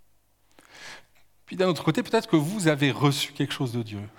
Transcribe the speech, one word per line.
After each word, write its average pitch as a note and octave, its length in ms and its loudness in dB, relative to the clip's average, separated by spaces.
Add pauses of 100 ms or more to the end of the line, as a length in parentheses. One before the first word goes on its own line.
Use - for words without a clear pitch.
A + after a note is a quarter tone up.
(1500)
Puis - 100 -14
d'un F#3 120 2
autre E3+ 160 0
côté, F3+ 200 2
peut-être - 260 0
que E3+ 60 6
vous E3 320 0
avez D3 240 4
reçu C#3+ 420 0
quelque - 200 -4
chose B2 200 -4
de A#2+ 100 -2
Dieu. G2+ 180 -10 (180)